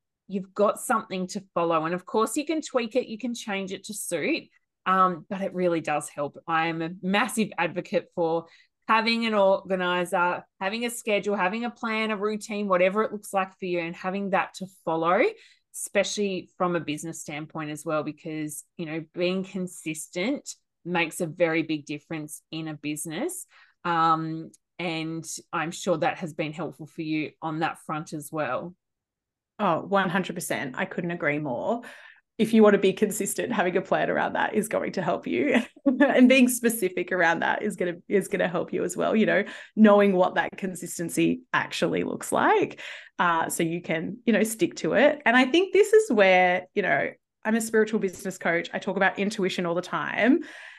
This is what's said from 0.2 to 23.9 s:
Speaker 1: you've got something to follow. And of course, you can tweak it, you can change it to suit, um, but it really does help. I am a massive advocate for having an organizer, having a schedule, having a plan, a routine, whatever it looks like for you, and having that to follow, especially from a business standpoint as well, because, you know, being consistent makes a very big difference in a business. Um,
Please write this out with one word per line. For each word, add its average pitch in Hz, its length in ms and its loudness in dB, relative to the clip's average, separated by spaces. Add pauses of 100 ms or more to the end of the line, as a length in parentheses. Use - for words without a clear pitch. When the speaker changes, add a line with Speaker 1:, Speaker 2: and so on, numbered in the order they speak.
Speaker 1:
you've 190 280 -8
got 208 260 2
something 190 480 -2
to 196 240 -8
follow. 170 320 2
And 165 100 -2
of 180 120 -8
course, 220 300 0
you 294 100 -2
can 320 160 -2
tweak 233 340 -4
it, 247 100 0
you 220 120 -10
can 240 160 -6
change 196 380 -6
it - 120 -10
to 214 100 -12
suit, 175 500 -4 (420)
um, 185 420 2
but 196 140 -6
it 185 100 -4
really 170 300 0
does 151 260 -2
help. 143 380 -8
I 165 220 0
am 165 120 -4
a 165 100 -6 (120)
massive 202 560 0
advocate 170 560 -2
for 165 320 0 (420)
having 226 380 2
an 220 80 0
organizer, 180 1080 2 (140)
having 220 280 -4
a 240 40 -2
schedule, 202 460 -2
having 208 280 -2
a 240 60 -4
plan, 220 400 -4
a 214 60 -2
routine, 208 500 -4
whatever 190 360 4
it - 100 -2
looks 208 220 -12
like 190 240 -2
for 190 80 -8
you, 175 140 -2
and 170 140 -6
having 190 360 -6
that 180 240 0
to 185 120 -12 (180)
follow, 165 380 2 (520)
especially 196 800 -2
from 175 200 0
a 165 40 0
business 151 400 -8
standpoint 151 500 -10
as 151 140 -10
well, 156 180 -2
because, 151 600 -8 (120)
you 170 100 -8
know, 156 180 -8 (100)
being 180 300 -2
consistent 185 1080 -6 (300)
makes 170 360 -2
a 175 60 -2
very 160 360 0
big 156 240 -4
difference 151 640 -10
in 160 160 -8
a 156 80 -8
business. 156 720 -8 (380)
Um, 160 640 0 (300)